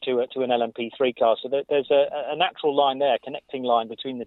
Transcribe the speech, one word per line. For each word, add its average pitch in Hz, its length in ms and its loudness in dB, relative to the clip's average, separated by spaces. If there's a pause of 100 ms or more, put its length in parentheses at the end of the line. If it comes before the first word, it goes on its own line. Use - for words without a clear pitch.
to 123 160 0
a, 127 60 0
to 131 160 -6
an 127 80 -2
L 120 120 2
M 117 100 -4
P 117 240 -6
three 127 160 0
car. 113 280 2
So 127 80 -8
there, 139 200 -2
there's 143 220 0
a, 143 160 6 (260)
a 151 40 -6
natural 156 400 -2
line 139 220 2
there, 139 160 2
a 107 40 0
connecting 135 440 -10
line 117 260 2
between 123 300 -10
the 117 80 -8